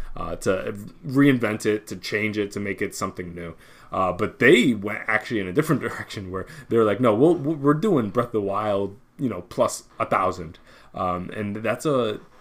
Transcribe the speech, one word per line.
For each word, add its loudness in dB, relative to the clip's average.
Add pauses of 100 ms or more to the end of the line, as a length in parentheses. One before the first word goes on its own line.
(180)
uh, -6
to -2 (320)
reinvent 4
it, 0
to -10
change -4
it, -2
to -8
make -4
it -4
something -8
new. -12 (340)
Uh, 0
but -4
they 8
went -6
actually -2
in -4
a -6
different 2
<laughs> -4
direction -10
where -8 (220)
they're 4
like, 2
"No, 4
we'll, 6
we'll, -2
we're 2
doing 2
Breath 0
of -14
the 0
Wild, -2 (200)
you -2
know, -8
plus -2 (140)
a -2
thousand." -2 (340)
Um, -4
and -6
that's -2
a, 0 (220)